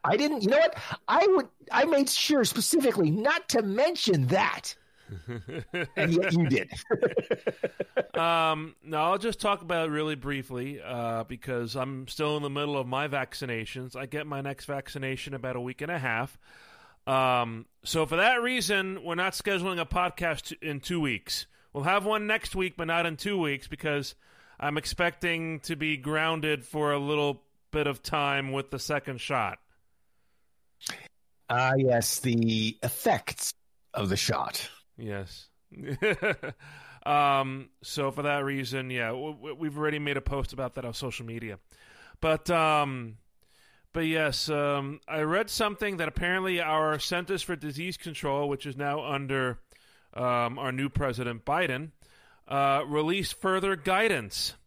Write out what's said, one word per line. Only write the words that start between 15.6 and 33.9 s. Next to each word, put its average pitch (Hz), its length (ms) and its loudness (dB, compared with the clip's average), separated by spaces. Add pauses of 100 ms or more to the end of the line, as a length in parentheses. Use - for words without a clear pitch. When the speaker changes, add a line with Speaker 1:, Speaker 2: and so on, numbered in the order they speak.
Speaker 2:
week 127 200 -8
and 151 80 -6
a 175 80 -2
half. 127 400 -2 (680)
Um, 123 580 2 (180)
so 160 220 0
for 156 120 -2
that 233 260 6
reason, 190 600 0
we're 170 120 -4
not 185 180 0
scheduling 185 460 -2
a 165 60 -2
podcast 175 760 -2
in 147 200 -6
two 175 180 -2
weeks. 123 480 -2 (260)
We'll 139 120 -4
have 190 200 2
one 214 220 0
next 220 260 -2
week, 185 240 -2
but 170 80 -4
not 170 200 0
in 160 100 -2
two 202 220 -4
weeks, 143 300 -2
because 147 460 -4 (460)
I'm 147 180 -2
expecting 165 840 -2
to 165 140 -4
be 151 220 -2
grounded 151 680 0
for 151 260 0
a 143 80 0
little 143 420 0 (300)
bit 151 160 0
of 131 160 -4
time 139 480 -2
with 135 200 -4
the 131 80 -6
second 139 420 -4
shot. 110 360 -2 (1900)
Speaker 1:
Ah, 127 280 4
yes, 123 420 4
the 113 600 2
effects - 720 0 (400)